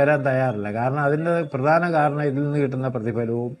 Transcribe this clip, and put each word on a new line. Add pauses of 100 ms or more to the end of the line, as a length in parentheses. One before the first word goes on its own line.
വരാൻ
തയ്യാറില്ല. (120)
കാരണം
അതിൻ്റെ (220)
പ്രധാന (140)
കാരണം
ഇതിൽ
നിന്ന്
കിട്ടുന്ന
പ്രതിഫലവും